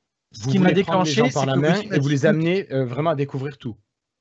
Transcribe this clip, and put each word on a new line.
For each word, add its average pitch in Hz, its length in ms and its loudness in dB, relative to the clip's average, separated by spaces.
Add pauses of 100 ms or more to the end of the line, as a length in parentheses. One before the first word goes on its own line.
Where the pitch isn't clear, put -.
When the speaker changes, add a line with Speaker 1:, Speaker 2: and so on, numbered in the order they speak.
(340)
Speaker 1:
ce 107 100 -14
Speaker 2:
vous 131 80 -2
Speaker 1:
qui 190 80 4
m'a 180 100 6
Speaker 2:
voulez 180 140 2
prendre 185 220 0
les 156 60 -2
Speaker 1:
déclenché, 240 180 2
Speaker 2:
gens - 40 -8
par 139 100 0
Speaker 1:
c'est 135 40 0
Speaker 2:
la 135 60 0
Speaker 1:
que 135 60 2
Speaker 2:
main 156 160 2
Speaker 1:
Rudy 208 120 -4
m'a 196 80 -4
Speaker 2:
et 147 40 2
vous 135 100 0
Speaker 1:
dit, 147 60 2
Speaker 2:
les 135 100 0
Speaker 1:
écoute, 160 40 6
Speaker 2:
amener, 165 440 0
euh, 135 120 -2
vraiment 139 260 -2
à 147 40 0
découvrir 139 420 -6
tout. 117 200 -12 (440)